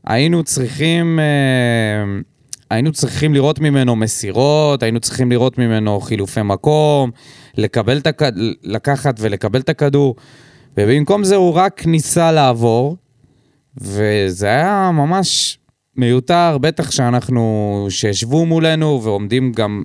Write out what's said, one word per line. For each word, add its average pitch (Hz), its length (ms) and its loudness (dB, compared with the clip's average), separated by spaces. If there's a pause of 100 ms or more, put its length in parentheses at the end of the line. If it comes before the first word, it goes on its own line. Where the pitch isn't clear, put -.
היינו 160 380 0
צריכים, 160 760 -2
אה, 151 40 0 (1500)
היינו 135 220 0
צריכים 147 420 -2
לראות 139 240 2
ממנו 139 380 2
מסירות, 123 840 0
היינו 113 180 0
צריכים 123 300 -2
לראות 123 280 0
ממנו 107 420 0
חילופי 104 420 -4
מקום, 143 680 0 (460)
לקבל 107 420 0
את 143 80 -4
הכ-, 151 180 -2 (380)
לקחת 139 560 -2
ולקבל 107 420 -2
את - 80 -4
הכדור, 143 480 0 (600)
ובמקום 143 480 2
זה 196 120 2
הוא 180 180 4
רק 185 320 0
ניסה 165 460 2
לעבור, 123 640 2 (840)
וזה 101 680 -2
היה 180 480 2
ממש 165 640 -2 (380)
מיותר, 131 640 2
בטח 151 300 -2
שאנחנו, 113 1000 0
שישבו 113 560 0
מולנו 160 560 2
ועומדים 110 500 -2
גם 104 320 -2